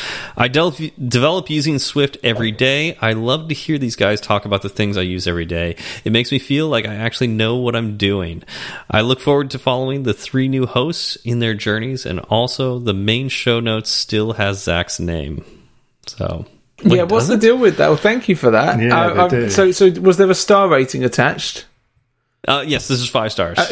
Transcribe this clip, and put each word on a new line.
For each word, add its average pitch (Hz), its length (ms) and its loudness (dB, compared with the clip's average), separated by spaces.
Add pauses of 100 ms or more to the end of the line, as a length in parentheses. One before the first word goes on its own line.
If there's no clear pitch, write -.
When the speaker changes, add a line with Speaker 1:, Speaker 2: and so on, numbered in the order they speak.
(380)
Speaker 1:
"I 123 100 2
del-, 151 260 0 (320)
develop 135 440 0
using 151 300 -2
Swift - 440 -2
every 117 300 0
day. 139 480 0
I 110 100 2
love 127 380 -2
to 156 40 -6
hear 151 240 -4
these 127 200 -4
guys 101 240 0
talk 104 240 -2
about 101 160 -2
the 98 80 -8
things 101 280 -2
I 92 40 0
use 92 260 -4
every 85 180 -2
day. 85 300 -4 (300)
It 110 80 0
makes 117 180 0
me 139 80 0
feel 147 300 -2
like 113 180 0
I 107 80 -8
actually 113 320 -2
know 110 300 0
what 120 180 -2
I'm 110 220 -4
doing. 98 460 0 (460)
I 107 120 2
look 127 180 0
forward 143 320 2
to 131 80 -8
following 131 440 -2
the 113 100 2
three 131 340 -2
new 135 180 0
hosts 143 600 -4
in 120 140 -2
their 113 160 0
journeys, 110 500 -4
and 90 160 -6
also 123 580 -2
the 117 140 0
main 110 340 0
show 120 320 0
notes 110 300 -2
still 110 440 -2
has 98 300 -2
Zach's 87 340 -2
name." 85 460 -6 (640)
So, - 380 -8 (380)
Speaker 2:
Yeah, 180 200 6
Speaker 1:
wait, 170 80 0
Speaker 2:
what's 220 160 2
Speaker 1:
does - 0 -
Speaker 2:
the 190 80 2
Speaker 1:
it? 214 60 2
Speaker 2:
deal 226 160 6
with 208 200 4
that? 147 100 4
Well, 156 80 4
thank 226 320 0
you 185 80 4
for 135 160 2
that. 120 300 4
Speaker 3:
Yeah, 120 180 4
Speaker 2:
Uh, 170 140 2
Speaker 3:
they - 60 2
Speaker 2:
uh, 180 80 6
Speaker 3:
do. 120 240 0
Speaker 2:
so, 185 200 4
so 185 180 6 (120)
was 185 160 6
there 190 120 6
a 185 60 4
star 196 320 4
rating 135 360 2
attached? 131 600 0 (840)
Speaker 1:
Uh, 139 180 0
yes, 143 220 -2
this 127 120 0
is 123 80 -4
five 110 240 0
stars. 90 280 -2
Speaker 2:
Uh, 175 120 2